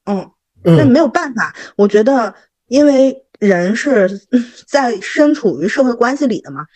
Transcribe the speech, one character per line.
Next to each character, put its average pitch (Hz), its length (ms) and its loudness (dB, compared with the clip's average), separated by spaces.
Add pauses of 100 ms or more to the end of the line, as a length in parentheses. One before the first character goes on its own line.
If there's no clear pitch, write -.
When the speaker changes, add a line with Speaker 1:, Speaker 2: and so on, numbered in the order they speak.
Speaker 1:
嗯。 202 140 -4 (460)
Speaker 2:
嗯。 165 120 4
Speaker 1:
那 302 80 4
没 262 140 4
有 311 100 2
办 311 260 -4
法， 175 200 -6 (220)
我 202 120 2
觉 208 160 2
得 247 280 0 (360)
因 277 180 2
为 269 380 2 (160)
人 190 340 0
是， 233 320 0 (240)
嗯， 240 140 0 (240)
在 247 320 -2
身 302 340 0
处 165 260 -4
于 170 60 -4
社 269 160 -4
会 247 120 -2
关 240 220 -2
系 285 100 -2
里 208 160 -4
的 147 80 -18
嘛， 139 100 -14 (160)